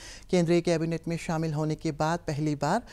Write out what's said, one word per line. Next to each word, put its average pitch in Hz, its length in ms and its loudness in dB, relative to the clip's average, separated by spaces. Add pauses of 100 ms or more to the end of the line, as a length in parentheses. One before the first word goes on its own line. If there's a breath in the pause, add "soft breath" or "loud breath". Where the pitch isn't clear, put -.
(300 loud breath)
केंद्रीय 170 300 4
कैबिनेट 165 480 0
में 170 80 -2
शामिल 160 380 -2
होने 156 200 0
के 156 180 -4
बाद 156 260 0
पहली 151 360 -2
बार 151 280 0 (100)